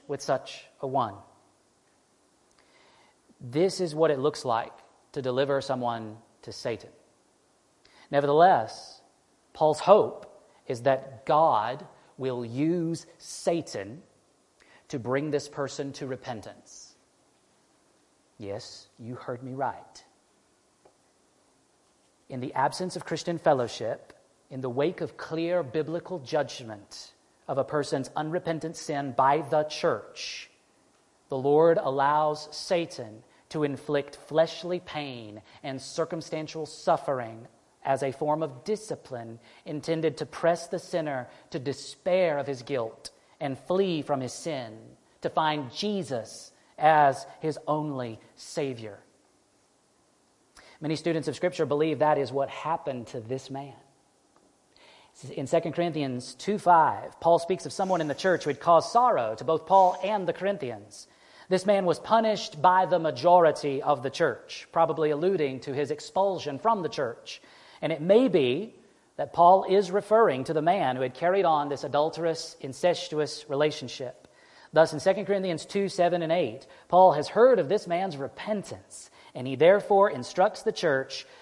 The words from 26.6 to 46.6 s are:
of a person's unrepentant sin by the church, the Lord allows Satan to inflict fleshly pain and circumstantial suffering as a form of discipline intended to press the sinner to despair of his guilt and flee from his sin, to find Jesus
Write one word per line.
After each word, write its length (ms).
of 100
a 60
person's 520
unrepentant 600
sin 380
by 280
the 220
church, 880
the 80
Lord 440
allows 760
Satan 680
to 140
inflict 520
fleshly 640
pain 600
and 180
circumstantial 840
suffering 800
as 180
a 100
form 320
of 200
discipline 760
intended 520
to 80
press 420
the 120
sinner 480
to 80
despair 800
of 100
his 160
guilt 480
and 200
flee 420
from 200
his 120
sin, 640
to 80
find 420
Jesus 800